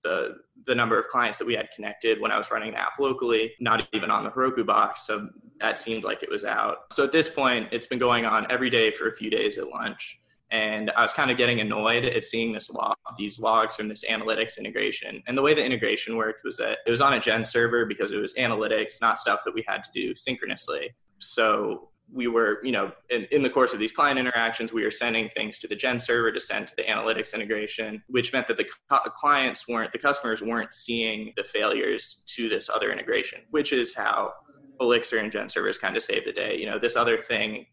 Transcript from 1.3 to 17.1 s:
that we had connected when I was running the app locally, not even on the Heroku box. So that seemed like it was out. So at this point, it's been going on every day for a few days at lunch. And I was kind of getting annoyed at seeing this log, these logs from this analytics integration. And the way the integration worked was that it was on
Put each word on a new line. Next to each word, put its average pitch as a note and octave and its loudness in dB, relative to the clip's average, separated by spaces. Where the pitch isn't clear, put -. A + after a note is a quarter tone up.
that G#2+ -4
we A#2 0
had G#2 -6
connected G#2+ 0
when A2 0
I G#2+ 2
was G#2 -4
running A2 -4
the G#2+ -8
app - -2
locally, A#2+ 2
not A2+ 2
even G#2+ -2
on G#2 2
the G#2+ -6
Heroku B2+ 0
box. G#2 2
So G#2+ -4
that G#2+ 0
seemed A2+ -6
like G2+ -4
it - -8
was G2+ -2
out. G#2+ -2
So C#3+ 2
at C3+ 2
this D#3+ 4
point, B2 2
it's A#2 -4
been B2 -4
going A#2+ 4
on G#2+ 2
every B2 2
day A2+ 6
for G#2+ -2
a A2+ -8
few A2 -6
days G#2+ 2
at - -4
lunch. - -8
And A2 0
I A#2 6
was G#2+ 0
kind C#3+ 2
of B2 2
getting A#2+ 4
annoyed A2 2
at - 0
seeing A2+ -2
this G#2+ -8
log, A2 -2
these G2+ -6
logs A2 2
from G#2+ -6
this G#2+ -8
analytics A2 -2
integration. G#2+ -4
And B2+ -2
the C3+ 2
way D3+ 6
the D3 2
integration A2+ 0
worked A2 -2
was - -6
that A2 -2
it - 2
was A#2 2
on C#3 6